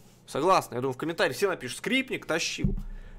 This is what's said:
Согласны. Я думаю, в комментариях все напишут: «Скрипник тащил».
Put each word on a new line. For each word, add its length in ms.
Согласны. 480
Я 80
думаю, 140
в 20
комментариях 400
все 100
напишут: 300
«Скрипник 480
тащил». 480